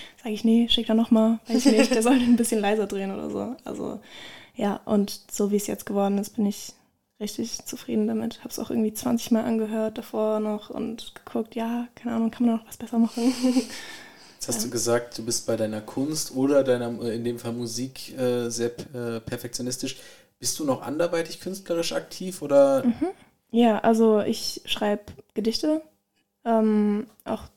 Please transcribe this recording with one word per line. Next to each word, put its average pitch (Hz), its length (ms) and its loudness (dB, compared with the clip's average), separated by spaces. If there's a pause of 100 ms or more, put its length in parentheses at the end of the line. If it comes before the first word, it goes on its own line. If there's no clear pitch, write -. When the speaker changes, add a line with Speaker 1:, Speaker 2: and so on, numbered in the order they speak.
(240)
Speaker 1:
sag 226 80 -6
ich, 214 120 -6
„Nee, 233 260 6
schick 226 180 2
da 220 80 4
noch 220 160 4
mal, 220 360 4
weiß 240 200 2
ich 262 40 8
nicht, 220 240 6
der 220 80 4
sollte 247 220 6
ein 240 100 8
bisschen 226 260 2
leiser 202 260 2
drehen“ 196 240 -4
oder - 180 -6
so. 208 340 -4
Also - 360 -8 (560)
ja, 202 300 -2
und 202 360 0 (100)
so 202 200 0
wie 208 60 2
es 202 100 0
jetzt - 180 -8
geworden 202 340 0
ist, 208 180 -6
bin 214 80 2
ich - 280 -6 (460)
richtig 220 460 -8
zufrieden 220 420 -2
damit. 226 360 -4
Hab's - 160 -10
auch - 100 -8
irgendwie 220 240 0
zwanzig 233 380 -2
Mal 220 140 4
angehört 220 520 -2
davor 214 420 -2
noch 214 300 -4
und 226 460 -8
geguckt, - 400 -8
„Ja, 240 400 -4
keine 233 200 -6
Ahnung, 226 160 0
kann - 140 0
man 226 120 2
noch - 100 -10
was - 100 -18
besser 233 220 -4
machen?“ 233 400 2
<laughs> 254 240 2 (720)
Speaker 2:
Jetzt - 120 -12
hast 123 120 -2
Speaker 1:
Ja. 107 60 -2
Speaker 2:
du 123 40 -6
gesagt, 117 480 -2
du 113 80 -8
bist 117 220 -4
bei 117 100 0
deiner 107 240 -4
Kunst 151 540 -6
oder 135 280 4
deiner, 120 400 0
äh, 113 120 -2
in 120 80 -6
dem 120 160 -4
Fall 120 140 -6
Musik, 120 640 -8
äh, 123 320 0
sehr, 117 220 -2 (220)
äh, 120 280 -6
perfektionistisch. 123 760 -8 (420)
Bist - 200 -4
du 160 60 -4
noch 131 160 0
anderweitig 170 580 -2
künstlerisch 175 540 -4
aktiv 180 480 -8
oder? 139 440 6
Speaker 1:
Mhm. 240 220 2 (440)
Ja, 226 280 6
also 226 420 6
ich - 440 -4
schreib - 480 -2 (200)
Gedichte, 262 480 0 (600)
ähm, 214 640 2 (160)
auch - 200 -6 (140)